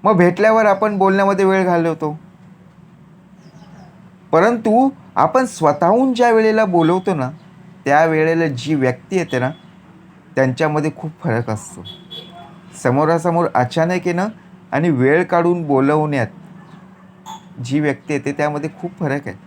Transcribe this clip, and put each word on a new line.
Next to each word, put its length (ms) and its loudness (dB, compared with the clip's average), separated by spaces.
मग 120 4
भेटल्यावर 500 4
आपण 320 0
बोलण्यामध्ये 460 2
वेळ 200 2
घालवतो, 540 -2
परंतु 580 2
आपण 280 2
स्वतःहून 680 0
ज्या 160 2
वेळेला 340 2
बोलवतो 500 0
ना, 160 -4
त्या 200 4
वेळेला 420 0
जी 280 -4
व्यक्ती 420 -2
येते 220 -2
ना, 120 -2
त्यांच्यामध्ये 600 0
खूप 140 -10
फरक 280 -4
असतो. 340 -10
समोरासमोर 720 0
अचानक 520 -2
येणं 220 -2
आणि 180 0
वेळ 340 2
काढून 420 0
बोलवण्यात 600 0
जी 160 -2
व्यक्ती 320 -4
येते, 200 -4
त्यामध्ये 380 -4
खूप 180 -10
फरक 300 -6
आहे 80 -14